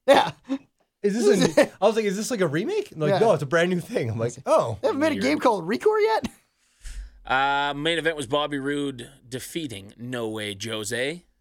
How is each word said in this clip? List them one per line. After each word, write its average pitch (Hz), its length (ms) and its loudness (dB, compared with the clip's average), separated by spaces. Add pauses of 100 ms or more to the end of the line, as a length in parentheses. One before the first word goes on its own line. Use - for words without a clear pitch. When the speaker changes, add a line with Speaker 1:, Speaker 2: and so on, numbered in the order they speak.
Speaker 1:
Yeah. 269 240 6 (720)
Speaker 2:
"Is 196 100 0
this 330 140 2 (300)
a 311 40 8
Speaker 1:
<laughs> - 40 -
Speaker 2:
new-," - 60 -4 (100)
I 190 40 4
was 214 120 4
like, 220 80 0
"Is 190 100 0
this, 214 160 -6
like, 233 80 -2
a 180 80 2
remake?" 233 460 -2
And 156 80 -8
like, 147 80 2
Speaker 1:
Yeah. 185 100 2
Speaker 2:
"No, 214 140 6
it's 151 100 0
a - 20 -4
brand 170 240 2
new 175 120 0
thing." 175 280 -4
I'm 107 80 -4
like, 117 140 -2 (140)
"Oh." 180 360 2
Speaker 1:
"They 262 60 -2
haven't 311 140 0
made 320 60 2
a 302 80 0
Speaker 3:
Weird. 196 80 -2
Speaker 1:
game 285 160 2
called 196 280 2
Recore 427 340 0
yet?" 427 320 0
<laughs> - 40 -20 (920)
Speaker 3:
Uh, 139 460 2
main 160 240 -2
event 156 180 0
was 143 100 -6
Bobby 147 300 -2
Roode 139 500 -4 (200)
defeating 117 720 -10
No 120 320 -6
Way 104 320 -6
Jose. 117 640 -6 (160)